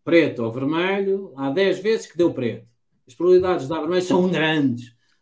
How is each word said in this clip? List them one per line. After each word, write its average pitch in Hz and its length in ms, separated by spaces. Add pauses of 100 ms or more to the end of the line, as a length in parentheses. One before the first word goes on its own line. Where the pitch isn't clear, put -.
preto 135 400
ou 110 80
vermelho, 190 840
há 139 140
dez 185 280
vezes 214 280
que - 100
deu 170 160
preto. 113 340 (440)
As - 60
probabilidades 180 480
de 135 60
dar 160 100
vermelho 180 220
são 180 280
grandes. 151 640 (280)